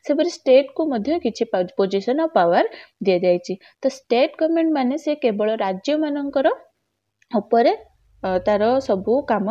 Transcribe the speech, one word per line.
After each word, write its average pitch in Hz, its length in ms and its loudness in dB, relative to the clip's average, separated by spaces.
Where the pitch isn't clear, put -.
ସେପରି 302 280 0
ଷ୍ଟେଟ୍‌କୁ 277 560 2
ମଧ୍ୟ 269 320 -2
କିଛି 233 260 -4
ପା-, 185 320 -4
ପୋଜିସନ୍ 196 440 0
ଆଉ 320 80 0
ପାୱାର 196 360 4
ଦିଆଯାଇଛି। 180 520 0
ତ - 120 -6
ଷ୍ଟେଟ୍ 262 480 -2
ଗଭର୍ଣ୍ଣମେଣ୍ଟ 330 360 0
ମାନେ 269 260 -2
ସେ 302 160 -4
କେବଳ 214 420 -2
ରାଜ୍ୟମାନଙ୍କର 285 1000 -2
ଉପରେ, 233 400 2
ଅ, 190 60 -6
ତାର 202 240 0
ସବୁ 220 420 -2
କାମ 208 280 -2